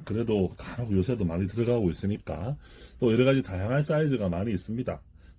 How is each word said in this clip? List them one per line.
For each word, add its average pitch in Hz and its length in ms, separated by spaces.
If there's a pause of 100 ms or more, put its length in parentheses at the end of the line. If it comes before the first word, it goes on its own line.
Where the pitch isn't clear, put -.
그래도 107 520
간혹 117 340
요새도 101 340
많이 87 220
들어가고 113 420
있으니까 98 680 (420)
또 120 120
여러 120 140
가지 135 180
다양한 107 400
사이즈가 147 460
많이 95 240
있습니다. 107 480 (380)